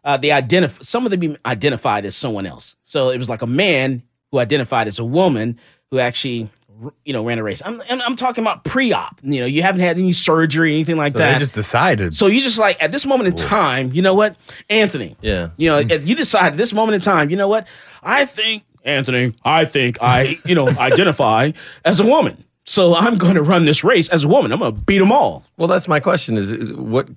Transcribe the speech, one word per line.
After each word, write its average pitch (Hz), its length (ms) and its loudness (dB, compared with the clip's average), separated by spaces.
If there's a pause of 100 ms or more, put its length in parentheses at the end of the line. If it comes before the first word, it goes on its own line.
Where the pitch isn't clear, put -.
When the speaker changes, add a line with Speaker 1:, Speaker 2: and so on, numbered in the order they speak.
Speaker 1:
uh, 143 120 0
they 135 140 -2
identif-, 143 520 0
some 247 220 -4
of 220 60 0
them 180 120 -2
even 151 240 -6
identified 113 580 -2
as 95 120 -8
someone 107 300 -6
else. - 360 -18
So 131 280 -2
it 127 80 -4
was, 123 100 -8
like, 113 140 -6
a 117 40 -6
man 135 560 0 (300)
who 135 80 0
identified 120 480 -2
as 98 100 -10
a 117 60 -6
woman 120 540 0 (320)
who 131 80 -2
actually, 120 500 -4 (340)
r-, 147 100 -16 (120)
you 143 80 -10
know, 113 120 -4
ran 117 160 -4
a - 20 -6
race. 104 220 -8
I'm, 226 260 -12
I'm, 254 120 -4
I'm 240 140 -4
talking 247 280 -4
about 202 200 -4
pre-op. 214 580 -2
You 139 180 -2
know, 123 60 -2
you 143 160 0
haven't 190 200 2
had 175 160 0
any 185 140 2
surgery, 160 640 0
anything 160 220 -2
like 147 160 0
Speaker 2:
So 131 60 -4
Speaker 1:
that. 147 160 4
Speaker 2:
they 127 60 0
just 139 120 -4
decided. 107 600 -2
Speaker 1:
So 196 140 2
you 233 120 4
just, 233 180 -2
like, 202 240 2
at 156 100 -2
this 285 120 -2
moment 254 240 0
in 175 80 -2
Speaker 2:
Cool. 160 120 -6
Speaker 1:
time, 135 440 0
you 165 100 0
know 190 120 4
what, 208 220 2 (340)
Anthony? 196 500 -2
Speaker 3:
Yeah. 90 360 -4
Speaker 1:
You 160 140 0
know, 147 80 4
if 147 300 0
you 247 60 2
decide 202 380 0
at 143 40 -8
this 220 160 -2
moment 214 220 0
in 196 60 0
time, 165 300 0
you 180 60 -2
know 196 120 0
what? 214 180 -2 (360)
I 269 220 0
think, 220 380 -4 (220)
Anthony, 127 500 -2 (100)
I 156 200 2
think 127 360 -2
I, 127 440 2
you 180 100 2
know, 143 140 4
Speaker 2:
<laughs> 123 100 0
Speaker 1:
identify 135 720 2 (320)
as 185 160 2
a 202 60 4
woman. 262 360 2 (220)
So 175 300 4
I'm 220 240 2
gonna 175 240 4
run 170 220 4
this 147 200 2
race 190 240 4
as 160 160 2
a 147 40 0
woman. 180 240 4
I'm 180 80 -2
gonna 127 120 -2
beat 190 280 0
'em 196 120 6
all. 175 320 0 (120)
Speaker 3:
Well, 165 120 0
that's 180 200 0
my 151 120 2
question 151 360 -2
is, 101 160 -2
is 113 200 -8
what 123 440 -4